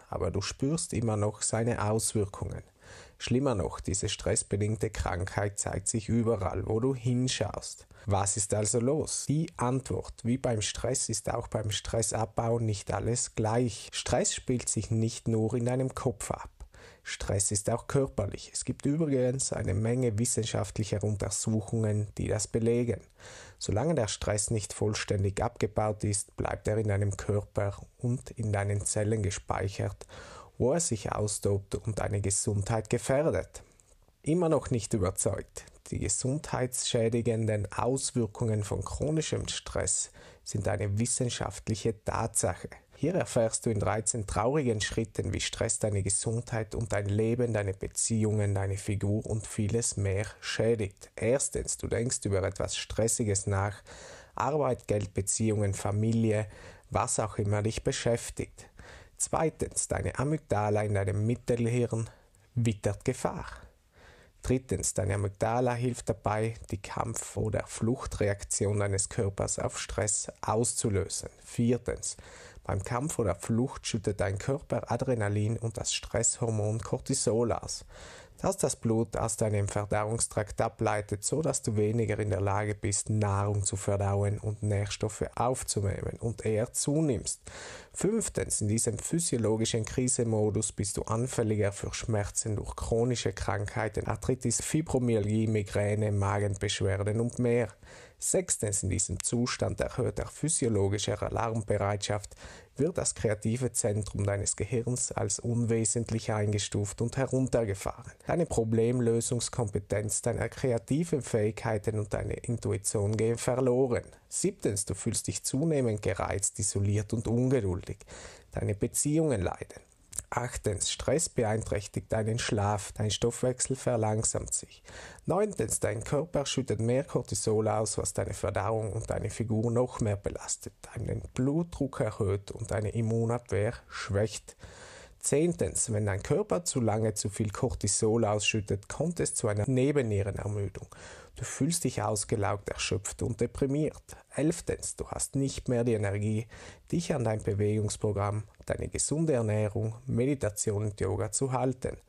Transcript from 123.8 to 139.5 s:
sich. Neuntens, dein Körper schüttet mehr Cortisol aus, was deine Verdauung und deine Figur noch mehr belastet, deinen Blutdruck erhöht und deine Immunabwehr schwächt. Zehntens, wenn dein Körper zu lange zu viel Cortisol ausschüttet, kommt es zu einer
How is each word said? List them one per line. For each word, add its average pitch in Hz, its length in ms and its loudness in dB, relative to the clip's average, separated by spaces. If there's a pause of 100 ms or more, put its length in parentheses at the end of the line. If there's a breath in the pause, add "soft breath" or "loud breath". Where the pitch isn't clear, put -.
sich. - 300 -6 (420 loud breath)
Neuntens, 180 560 0
dein 107 240 0
Körper 147 400 0
schüttet 120 360 0
mehr 120 240 4
Cortisol 110 640 0
aus, 107 300 2
was - 160 -2
deine 104 220 -2
Verdauung 101 580 -2
und 110 160 -4
deine - 220 -2
Figur 110 400 2
noch 123 300 2
mehr 104 160 2
belastet, - 580 -6 (200)
deinen - 280 -4 (100)
Blutdruck 143 680 0
erhöht 101 500 0
und - 220 -6
deine 107 180 0
Immunabwehr 113 800 0 (160)
schwächt. - 640 -2 (640 loud breath)
Zehntens, 147 760 0
wenn 107 120 2
dein 101 180 0
Körper 175 400 0
zu - 180 -2
lange 110 340 2
zu - 160 -4
viel 107 200 0
Cortisol 110 760 2
ausschüttet, 104 640 0
kommt 165 320 -2
es 151 140 -2
zu - 140 0
einer 104 180 0